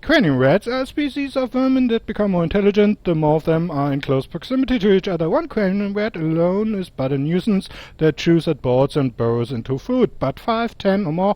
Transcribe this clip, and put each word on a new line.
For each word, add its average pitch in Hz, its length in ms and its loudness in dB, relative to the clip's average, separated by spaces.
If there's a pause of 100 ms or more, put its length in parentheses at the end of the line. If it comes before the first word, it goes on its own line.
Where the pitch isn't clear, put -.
Cranium 196 360 2
rats 135 300 2
are 247 140 -4
a 269 40 -2
species 285 500 -6
of 262 180 -4
vermin 262 340 2
that 226 180 0
become 208 260 -2
more 175 120 0
intelligent 202 600 2
the 175 100 2
more 156 220 2
of 156 80 -2
them 165 260 0
are 143 220 -2
in 139 80 -2
close 135 260 -2
proximity 254 500 -2
to 208 140 2
each 190 160 4
other. 170 220 -2
One 294 180 0
cranium 202 460 -2
rat 208 220 -4
alone 175 600 0
is 190 140 -6
but 131 220 -4
a 143 60 0
nuisance 180 520 0 (280)
that 156 200 2
chews 165 300 2
at 156 140 -2
boards 131 360 0
and 135 180 0
burrows 117 360 -2
into 131 260 -6
food. 247 420 -2
But - 200 -4
five, 226 380 -4
ten 196 300 0
or 151 60 -4
more 185 220 0